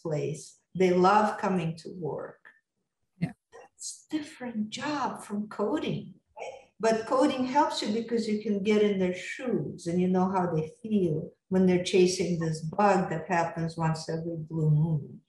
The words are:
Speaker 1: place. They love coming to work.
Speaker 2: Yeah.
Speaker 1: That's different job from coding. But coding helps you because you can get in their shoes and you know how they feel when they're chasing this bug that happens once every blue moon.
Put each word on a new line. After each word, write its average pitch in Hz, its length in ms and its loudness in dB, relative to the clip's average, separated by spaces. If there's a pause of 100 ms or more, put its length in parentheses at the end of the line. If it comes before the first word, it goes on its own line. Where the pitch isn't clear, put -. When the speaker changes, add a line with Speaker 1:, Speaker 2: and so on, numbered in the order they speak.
Speaker 1:
place. 151 560 -6 (160)
They 180 160 4
love 196 480 4
coming 175 400 -2
to - 100 -16 (100)
work. - 400 -10 (800)
Speaker 2:
Yeah. 175 140 -4 (200)
Speaker 1:
That's - 580 -18
different 240 600 -6
job 285 540 -4
from 208 240 -6
coding. 214 680 -4 (640)
But 220 280 2
coding 262 400 2
helps 285 340 2
you - 80 -2
because 220 400 -2
you 208 140 0
can 202 200 0
get 208 200 4
in 202 160 4
their 180 160 0
shoes 180 720 -6
and 170 140 0
you 185 80 4
know 185 220 2
how 185 240 0
they 156 180 -2 (100)
feel 190 480 0 (180)
when 185 180 4
they're 180 180 4
chasing 180 540 2
this 160 220 -4
bug 190 480 2
that 160 200 -6
happens 170 500 -2
once 160 320 -2
every 165 260 -6
blue 156 340 0
moon. 151 580 0